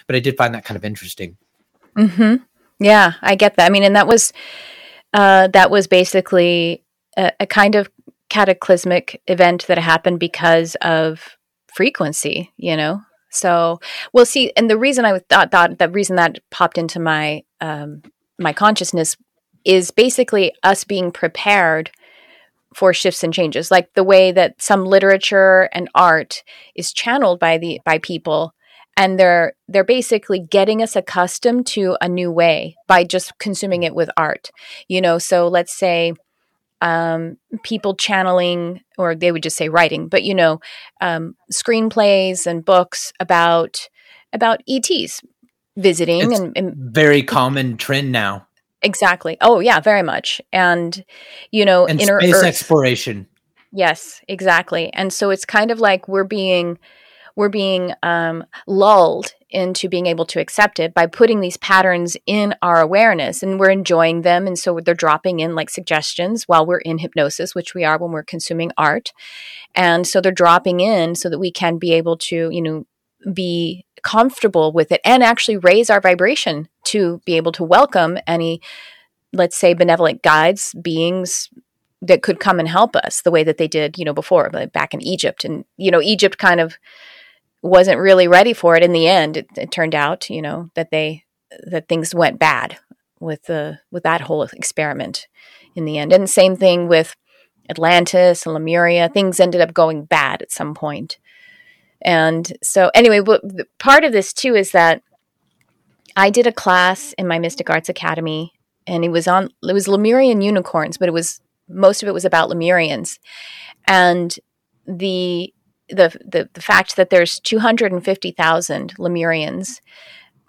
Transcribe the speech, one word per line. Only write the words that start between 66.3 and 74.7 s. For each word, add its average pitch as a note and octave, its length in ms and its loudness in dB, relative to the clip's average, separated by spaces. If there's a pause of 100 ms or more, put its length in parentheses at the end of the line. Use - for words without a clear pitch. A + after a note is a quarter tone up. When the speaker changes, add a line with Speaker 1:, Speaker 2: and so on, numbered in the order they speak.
Speaker 2:
while D#3+ 180 4
we're F3 140 -2
in E3 200 -6
hypnosis, D#3 560 -4
which F3 200 -10
we F3+ 80 -4
are D#3 160 2
when E3+ 120 -8
we're D#3 120 -8
consuming E3+ 540 -8
art. D#3 360 -2 (640)
And F3 320 2
so F3+ 140 0
they're F#3+ 100 0
dropping F3 480 2
in F3+ 360 0
so F3+ 140 -8
that D#3+ 100 -6
we F3+ 120 -4
can E3+ 260 -4
be E3+ 160 -2
able E3 240 0
to, E3 340 -6
you E3+ 100 -6
know, D#3 240 -6 (460)
be F3 540 -6 (180)
comfortable G#3+ 680 0